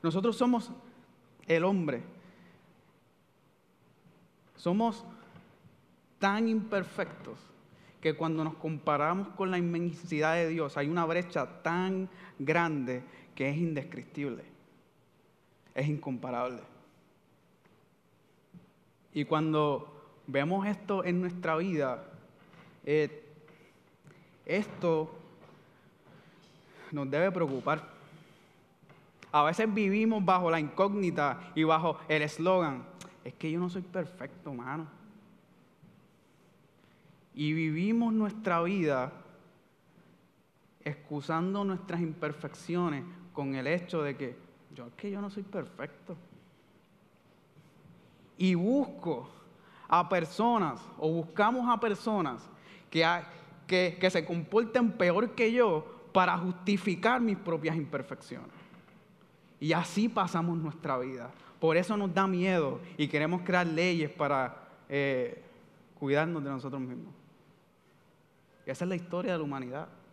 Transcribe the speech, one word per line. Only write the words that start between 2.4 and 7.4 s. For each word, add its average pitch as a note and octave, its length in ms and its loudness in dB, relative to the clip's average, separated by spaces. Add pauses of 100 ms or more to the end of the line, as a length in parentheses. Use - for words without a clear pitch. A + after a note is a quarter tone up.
Somos G#3+ 480 0 (1120)
tan G#3+ 300 2
imperfectos G3 920 -4 (600)